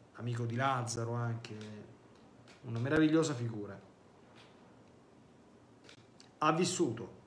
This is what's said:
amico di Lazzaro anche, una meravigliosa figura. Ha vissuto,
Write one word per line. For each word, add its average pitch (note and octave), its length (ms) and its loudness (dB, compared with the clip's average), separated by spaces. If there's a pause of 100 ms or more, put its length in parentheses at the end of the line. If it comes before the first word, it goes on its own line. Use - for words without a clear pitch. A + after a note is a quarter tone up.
(140)
amico A#2+ 300 -4
di A#2 120 -4
Lazzaro A#2 560 0
anche, A#2 440 -4 (1080)
una A#2 160 -6
meravigliosa D3+ 560 4
figura. G#2+ 440 -6 (2500)
Ha D#3 140 6
vissuto, D#3+ 600 0 (140)